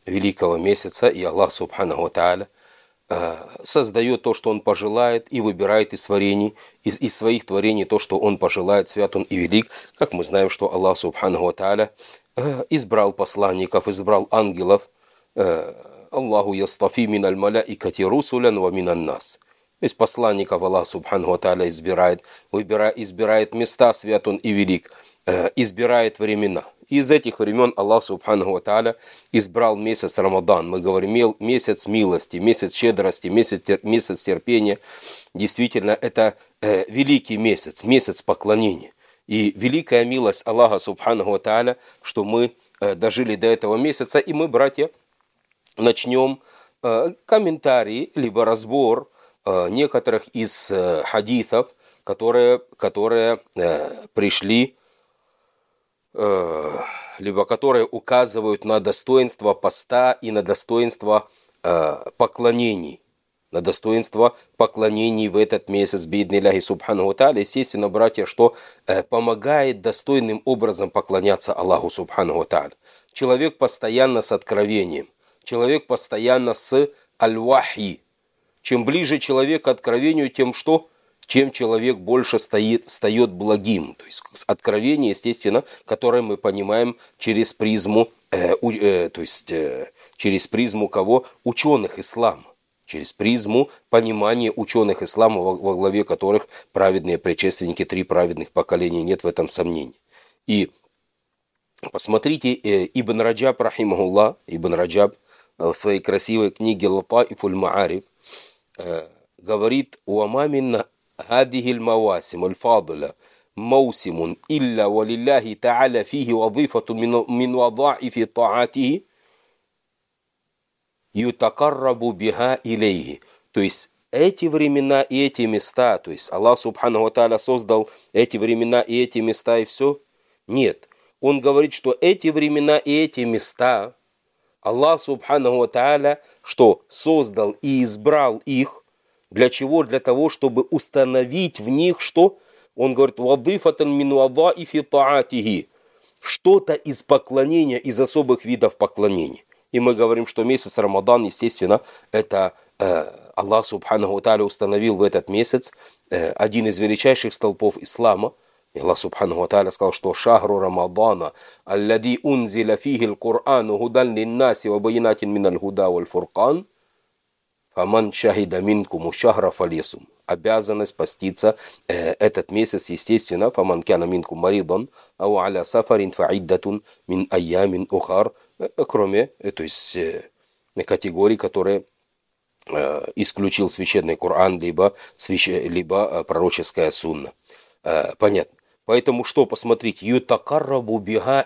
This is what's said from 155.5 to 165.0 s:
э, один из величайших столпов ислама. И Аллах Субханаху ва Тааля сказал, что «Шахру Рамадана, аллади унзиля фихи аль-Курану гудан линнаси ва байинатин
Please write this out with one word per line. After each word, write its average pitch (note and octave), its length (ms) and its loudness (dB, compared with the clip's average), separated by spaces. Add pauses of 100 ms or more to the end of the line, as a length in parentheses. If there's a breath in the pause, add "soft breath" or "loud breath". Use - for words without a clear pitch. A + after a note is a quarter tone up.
э, E2+ 220 -2
один A2 360 0
из F#2+ 120 -2
величайших G#2+ 540 2
столпов G#2 440 -2
ислама. A2 560 0 (400)
И C#2+ 60 -12
Аллах F2 180 0
Субханаху F2 440 -2
ва F2 80 -2
Тааля G2 220 2
сказал, F#2+ 200 0
что F#2 220 -4
«Шахру G#2 460 2
Рамадана, F2+ 720 0 (320 loud breath)
аллади A2 580 0
унзиля A2+ 540 0
фихи C3 260 -4
аль-Курану A#2 720 0
гудан A#2+ 380 0
линнаси A2+ 540 0
ва G#2 100 0
байинатин A2 540 0